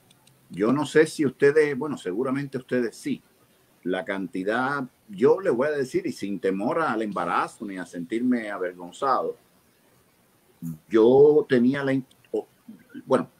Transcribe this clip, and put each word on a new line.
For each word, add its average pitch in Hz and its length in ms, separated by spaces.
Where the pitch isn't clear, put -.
Yo 104 220
no 143 140
sé 156 200
si 156 200
ustedes, 143 520
bueno, 143 200
seguramente 131 600
ustedes 120 380
sí. - 260
La 92 200
cantidad, 104 800
yo 156 320
le 190 100
voy 135 180
a 151 40
decir, 147 360
y 131 40
sin 98 280
temor 101 420
al 123 200
embarazo 104 640
ni 98 120
a 90 80
sentirme 113 640
avergonzado, 90 880
yo 143 580
tenía 131 360
la 135 100
in-, 135 120
o, 107 160
bueno, 127 240